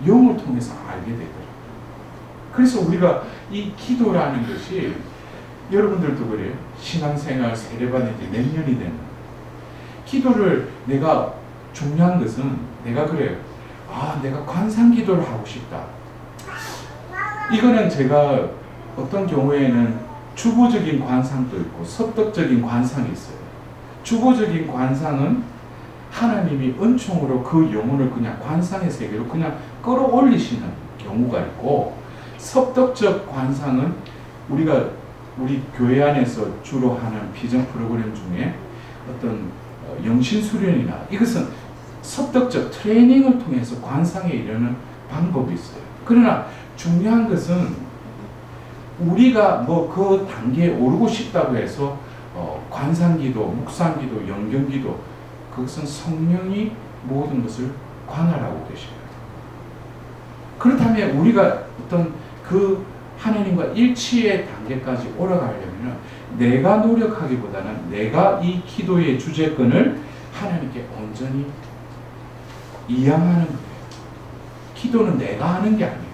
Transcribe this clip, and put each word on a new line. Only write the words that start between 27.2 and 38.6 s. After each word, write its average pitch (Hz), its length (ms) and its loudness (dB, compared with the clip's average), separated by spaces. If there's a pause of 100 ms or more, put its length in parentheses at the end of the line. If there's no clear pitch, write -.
그 160 300 4
영혼을 123 380 2
그냥 117 320 -2
관상의 175 480 0
세계로 117 360 -4
그냥 156 320 -2 (240)
끌어올리시는 247 840 4 (320)
경우가 113 420 -2
있고, 113 540 -2 (440)
섭덕적 254 920 2
관상은 135 640 0 (540)
우리가 143 380 4 (520)
우리 131 240 0 (140)
교회 127 260 4
안에서 117 600 2
주로 123 320 0
하는 110 400 -6
비전 123 320 0
프로그램 113 480 -4
중에 95 400 -4 (560)